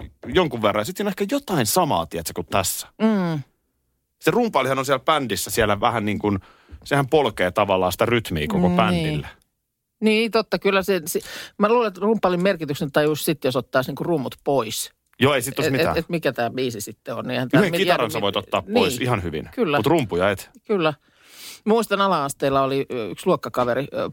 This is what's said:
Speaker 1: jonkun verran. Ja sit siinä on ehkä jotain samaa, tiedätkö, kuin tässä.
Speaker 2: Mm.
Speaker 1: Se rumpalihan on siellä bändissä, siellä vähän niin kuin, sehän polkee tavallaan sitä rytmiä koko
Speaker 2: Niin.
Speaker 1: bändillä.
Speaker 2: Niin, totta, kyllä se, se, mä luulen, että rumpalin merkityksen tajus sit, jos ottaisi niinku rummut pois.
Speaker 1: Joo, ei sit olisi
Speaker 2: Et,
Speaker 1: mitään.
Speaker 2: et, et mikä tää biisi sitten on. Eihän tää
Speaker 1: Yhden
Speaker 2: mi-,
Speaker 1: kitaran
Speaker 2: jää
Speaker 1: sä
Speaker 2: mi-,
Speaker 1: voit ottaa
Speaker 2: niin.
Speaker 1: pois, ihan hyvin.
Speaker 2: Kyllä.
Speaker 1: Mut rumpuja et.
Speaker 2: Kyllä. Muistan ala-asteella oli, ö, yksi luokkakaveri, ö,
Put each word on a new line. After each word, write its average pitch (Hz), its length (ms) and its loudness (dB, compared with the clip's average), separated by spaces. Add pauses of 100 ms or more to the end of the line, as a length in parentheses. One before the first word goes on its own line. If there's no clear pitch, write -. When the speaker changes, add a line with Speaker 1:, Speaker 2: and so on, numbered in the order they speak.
(340)
Speaker 1:
jonkun 143 280 0
verran. 104 200 2
Ja 107 40 -2
sit 185 120 -8
siinä 208 100 -2
on 208 40 0
ehkä 202 140 -4 (100)
jotain 175 300 0
samaa, 110 400 2
tiedätkö, 82 300 -8
kuin - 120 -8
tässä. - 400 -2 (140)
Speaker 2:
Mm. 185 400 0 (800)
Speaker 1:
Se 156 120 0
rumpalihan 147 480 2
on 131 60 -2
siellä 131 200 0
bändissä, 123 460 0
siellä 104 280 2
vähän 113 260 0
niin 107 140 -2
kuin, 101 200 0 (440)
sehän 139 240 0
polkee 113 440 2
tavallaan 95 400 2
sitä 113 140 0
rytmiä 107 420 0
koko 180 200 2
Speaker 2:
Niin. 175 100 0
Speaker 1:
bändillä. 151 500 0 (720)
Speaker 2:
Niin, 220 320 2
totta, 208 280 0
kyllä 196 240 2
se, 185 220 0
se, 196 140 -4 (380)
mä 208 120 4
luulen, 233 180 2
että 185 140 -10
rumpalin 196 420 2
merkityksen 160 480 -2
tajus 151 340 2
sit, 160 180 -2
jos 131 120 0
ottaisi 131 340 -2
niinku 139 140 -6
rummut 147 400 -2
pois. 120 480 -2 (280)
Speaker 1:
Joo, 135 140 4
ei 131 80 2
sit 135 180 -6
olisi 160 80 2
Speaker 2:
Et, 135 40 0
Speaker 1:
mitään. 160 260 0
Speaker 2:
et, 160 80 -2
et - 40 -12
mikä 160 240 -2
tää 120 160 -2
biisi 120 320 -4
sitten 113 340 -12
on. 117 160 -8
Eihän 123 180 -4
tää - 100 4
Speaker 1:
Yhden 190 120 2
Speaker 2:
mi-, 170 60 0
Speaker 1:
kitaran 175 280 2
Speaker 2:
jää 107 40 -2
Speaker 1:
sä 110 80 -6
Speaker 2:
mi-, 107 40 -6
Speaker 1:
voit 98 140 0
ottaa 104 300 -2
Speaker 2:
niin. 196 80 -6
Speaker 1:
pois, 202 280 2
ihan 120 220 0
hyvin. 78 320 -6
Speaker 2:
Kyllä. 165 220 2
Speaker 1:
Mut 107 80 0
rumpuja 107 440 2
et. 98 200 -4 (180)
Speaker 2:
Kyllä. 165 260 0 (720)
Muistan 208 360 2
ala-asteella 139 600 0
oli, 135 300 0
ö, 113 180 -4
yksi - 160 -10
luokkakaveri, 127 680 0
ö, 120 200 -4